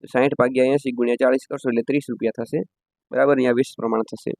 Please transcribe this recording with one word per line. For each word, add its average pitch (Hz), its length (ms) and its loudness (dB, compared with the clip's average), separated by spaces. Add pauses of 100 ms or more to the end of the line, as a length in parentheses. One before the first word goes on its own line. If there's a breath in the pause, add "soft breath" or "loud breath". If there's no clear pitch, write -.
તો - 100 -18
સાઈઠ 131 280 2
ભાગ્યા 127 260 4
એંસી 135 260 0
ગુણ્યા 120 240 0
ચાલીસ 131 340 0
કરશો 139 200 -6
એટલે 117 120 0
ત્રીસ 143 280 0
રૂપિયા 113 340 -4
થશે. 151 200 -4 (480)
બરાબર, 135 220 2
અહીંયા 127 200 2
વીસ 127 240 0
પ્રમાણ 113 240 -2
થશે. - 380 -8